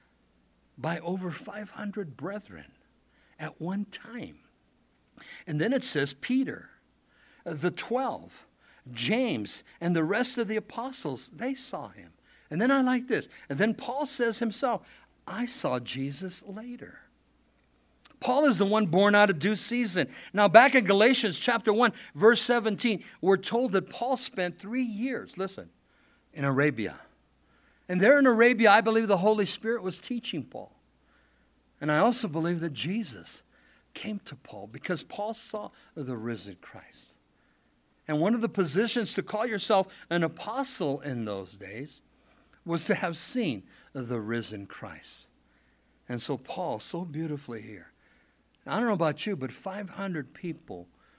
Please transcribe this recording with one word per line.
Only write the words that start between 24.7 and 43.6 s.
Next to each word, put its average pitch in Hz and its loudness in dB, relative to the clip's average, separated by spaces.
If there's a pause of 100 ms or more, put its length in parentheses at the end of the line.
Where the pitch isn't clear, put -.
years, 214 -6
listen, 175 -8 (640)
in 143 -4
Arabia. 131 2 (920)
And 180 0
there 240 8
in 277 6
Arabia, 233 8
I 214 10
believe 220 2
the 196 6
Holy 208 4
Spirit 220 -2
was 180 -4
teaching 226 -6
Paul. 117 -14 (1080)
And 151 0
I 151 4
also 226 4
believe 165 -2
that 165 -4
Jesus 139 -8 (500)
came 208 -8
to - -16
Paul 104 -16
because 147 -6
Paul 214 -8
saw 208 -8 (220)
the 131 -6
risen 107 -8
Christ. - -20 (920)
And 151 0
one 202 4
of 240 0
the 220 0
positions 175 0
to 196 0
call 214 -4
yourself 202 2 (220)
an 170 2
apostle 165 -2
in 127 -6
those 98 -8
days 101 -12 (640)
was 170 -4
to 208 2
have 170 -4
seen 156 -2 (280)